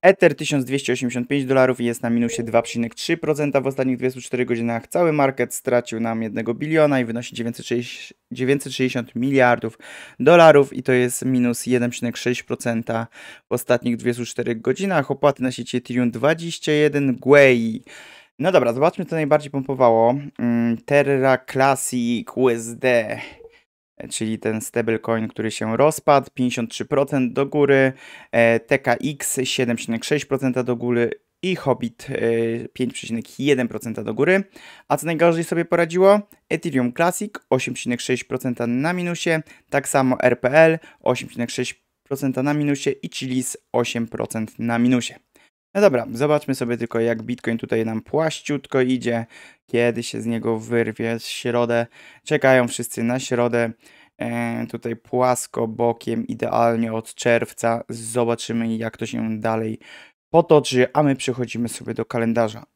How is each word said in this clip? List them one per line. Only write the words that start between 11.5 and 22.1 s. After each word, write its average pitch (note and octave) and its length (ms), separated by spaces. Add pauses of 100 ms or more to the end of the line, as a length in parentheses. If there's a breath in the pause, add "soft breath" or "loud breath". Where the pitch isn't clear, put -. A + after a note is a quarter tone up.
jeden A#2+ 240
przecinek A#2+ 260
sześć B2 260
procenta A#2 640 (440 loud breath)
w - 20
ostatnich A#2+ 440
dwudziestu A#2+ 280
czterech A#2 360
godzinach. D3 500
Opłaty C#3 320
na B2+ 100
sieci B2 240
Ethereum B2 340
dwadzieścia D#3 640
jeden C#3+ 440
Gwei. B2 680 (540 loud breath)
No E3+ 140
dobra, B2+ 200
zobaczmy, D#3+ 320
co E3 120
najbardziej D3 340
pompowało. B2+ 640 (240)
Mm, A#2 380
Terra C3+ 640 (140)
Classic B2 840